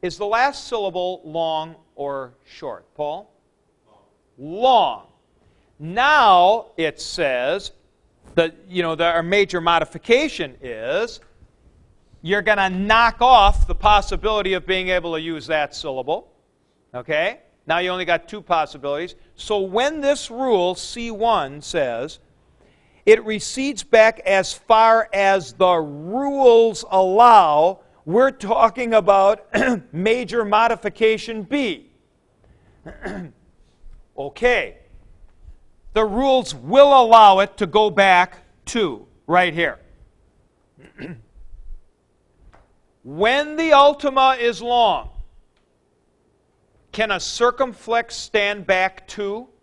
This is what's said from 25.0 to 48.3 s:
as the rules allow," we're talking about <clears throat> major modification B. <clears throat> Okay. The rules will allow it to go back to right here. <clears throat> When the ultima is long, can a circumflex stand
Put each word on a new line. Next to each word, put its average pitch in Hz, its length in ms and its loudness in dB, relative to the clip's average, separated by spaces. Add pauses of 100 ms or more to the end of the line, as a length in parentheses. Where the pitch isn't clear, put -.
as 196 400 0
the 180 220 2
rules 226 1160 0
allow," 190 880 6 (260)
we're 240 260 2
talking 226 640 -2
about 202 600 2
<clears throat> 240 400 -4
major 220 520 -4
modification 220 1000 -2
B. 226 460 -6 (960)
<clears throat> 180 460 -16 (840)
Okay. 143 640 -4 (1160)
The 214 120 0
rules 254 480 -2
will 196 360 4 (120)
allow 220 380 8
it 196 180 -2
to 208 80 -4
go 208 240 2
back 185 540 2 (220)
to 151 420 -4 (200)
right 175 260 2
here. 156 260 -4 (1200)
<clears throat> - 180 -14 (1900)
When 254 540 -2
the 320 160 2
ultima 277 680 4
is 233 220 -2
long, 226 480 0 (1800)
can 214 180 -2
a 185 80 -4
circumflex 233 960 -4
stand 208 500 -4